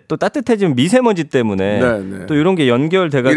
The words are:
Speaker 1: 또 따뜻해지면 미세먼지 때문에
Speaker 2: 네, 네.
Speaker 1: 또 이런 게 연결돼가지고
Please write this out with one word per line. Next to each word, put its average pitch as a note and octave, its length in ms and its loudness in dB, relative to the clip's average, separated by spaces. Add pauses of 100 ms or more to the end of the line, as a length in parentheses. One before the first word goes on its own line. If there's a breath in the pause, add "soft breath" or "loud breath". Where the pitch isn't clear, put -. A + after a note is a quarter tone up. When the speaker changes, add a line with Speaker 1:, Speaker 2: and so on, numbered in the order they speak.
Speaker 1:
또 D#3 100 -6
따뜻해지면 G3+ 600 0
미세먼지 A3+ 480 2
때문에 G#2 560 0
Speaker 2:
네, A#2+ 180 0 (200)
네. F#2 80 -12
Speaker 1:
또 D3 100 -2
이런 E3+ 180 2
게 D3 140 2
연결돼가지고 C#3+ 680 0